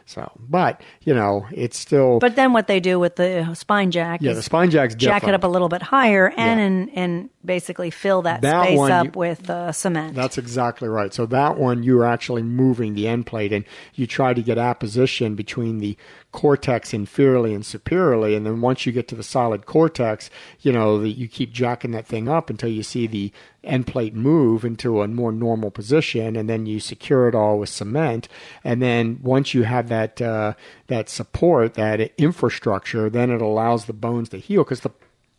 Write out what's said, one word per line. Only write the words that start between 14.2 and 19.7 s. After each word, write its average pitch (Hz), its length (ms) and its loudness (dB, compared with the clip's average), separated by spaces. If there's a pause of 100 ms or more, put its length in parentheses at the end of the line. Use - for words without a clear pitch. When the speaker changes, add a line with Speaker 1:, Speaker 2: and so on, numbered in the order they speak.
Speaker 1:
to 120 80 0
get 113 160 0
apposition 117 760 0
between 113 420 -6
the 104 180 -6 (360)
cortex 139 580 0
inferiorly 117 640 2
and 101 100 -8
superiorly. 117 720 0
And 107 100 -2
then 113 160 -4
once 127 260 0
you 123 60 0
get 120 160 -4
to 120 60 -12
the 113 80 -10
solid 113 440 -2
cortex, 156 640 0 (320)